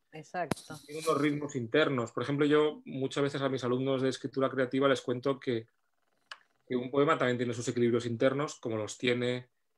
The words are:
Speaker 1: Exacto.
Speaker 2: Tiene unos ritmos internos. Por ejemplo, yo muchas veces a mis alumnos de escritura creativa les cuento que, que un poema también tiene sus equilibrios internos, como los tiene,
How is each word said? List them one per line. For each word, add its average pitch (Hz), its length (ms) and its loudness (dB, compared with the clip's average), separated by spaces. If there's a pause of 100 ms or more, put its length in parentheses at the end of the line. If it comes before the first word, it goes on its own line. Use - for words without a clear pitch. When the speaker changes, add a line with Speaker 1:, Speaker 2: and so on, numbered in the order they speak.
(120)
Speaker 1:
Exacto. 156 640 -8 (140)
Speaker 2:
Tiene 151 200 -10
unos 147 140 2
ritmos 147 340 -2
internos. 127 560 0
Por 120 120 -6
ejemplo, 143 240 0
yo 151 380 4
muchas 135 360 -4
veces 143 220 -2
a 135 60 0
mis 131 140 -2
alumnos 127 380 0
de 131 80 2
escritura 131 400 -2
creativa 131 380 0
les 131 140 4
cuento 127 380 0
que, 113 280 -2 (1000)
que 127 100 -4
un 123 140 -2
poema 143 260 4
también 127 220 2
tiene 120 160 -2
sus 117 140 -4
equilibrios 120 400 2
internos, 135 520 0
como 113 180 -4
los 107 200 -6
tiene, 123 520 -2 (280)